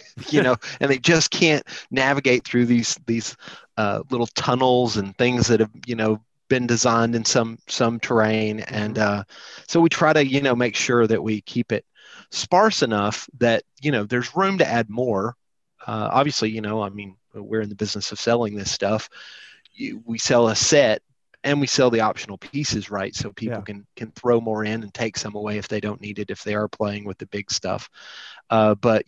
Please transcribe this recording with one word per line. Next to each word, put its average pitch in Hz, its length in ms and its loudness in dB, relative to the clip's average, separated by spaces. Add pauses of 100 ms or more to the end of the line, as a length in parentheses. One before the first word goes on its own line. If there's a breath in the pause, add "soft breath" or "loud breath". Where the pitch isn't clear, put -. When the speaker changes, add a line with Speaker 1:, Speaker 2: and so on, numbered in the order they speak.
Speaker 1:
<laughs> - 240 -16
you 147 140 4
know, 127 120 4 (240 loud breath)
and 139 120 2
they 131 80 2
just 160 320 4
can't 156 340 2 (240 loud breath)
navigate 131 560 2
through 123 220 2
these, 120 400 0
these, 113 280 -4 (420 loud breath)
uh, 104 340 0
little 120 160 0
tunnels 123 720 2
and 98 200 -6
things 123 300 2
that 113 140 4
have, 107 100 2 (160)
you 120 80 -4
know, 110 260 0 (280)
been 123 180 2
designed 117 480 2
in 113 100 -2
some, 113 320 0 (100)
some 117 320 -2
terrain. 110 600 0
And, 107 380 -6
Speaker 2:
Mm-hmm. 101 240 0
Speaker 1:
uh, - 20 -10 (440 loud breath)
so 165 140 4
we 165 80 8
try 156 240 4
to, 151 100 6
you 135 180 2
know, 131 140 4
make 120 200 0
sure 120 320 2
that 110 160 0
we 107 180 -4
keep - 300 -6
it - 140 -4 (440 loud breath)
sparse 208 540 2
enough 104 440 -2 (120)
that, 117 240 2 (180)
you 147 100 0
know, 110 120 0
there's 120 320 -4
room 190 240 0
to 139 80 4
add 117 240 0
more. 113 440 -2 (500)
Uh, 110 260 -4
obviously, 131 400 2
you 110 100 -8
know, 107 220 -4
I 101 60 -6
mean, 98 260 -14 (180)
we're 107 280 -4
in 104 80 -4
the 104 60 -10
business 104 360 -6
of 104 80 -12
selling 117 360 0
this 98 160 -6
stuff. 107 380 -2 (640 loud breath)
You, 110 320 -10
we 113 140 -8
sell 120 300 4
a 110 60 0
set 123 460 4 (420)
and 143 160 0
we 139 60 0
sell 127 240 2
the 113 120 2
optional 104 360 -4
pieces, 123 540 -6
right? 98 240 -6
So 104 160 -8
people 113 260 -8
Speaker 2:
Yeah. 101 60 -10
Speaker 1:
can, 104 320 -16
can 110 160 -12
throw 120 280 2
more 110 240 -2
in 110 200 -4
and 101 100 -16
take 113 240 -6
some 104 180 -8
away 104 220 -6
if 98 100 -8
they 107 140 -4
don't 104 200 -6
need 104 180 -12
it, 101 100 -8
if 101 140 -10
they 104 100 -4
are 104 140 -2
playing 104 380 -6
with 95 120 -10
the - 80 -14
big 101 260 -10
stuff. - 380 -6 (640 loud breath)
Uh, 107 240 4
but 110 320 2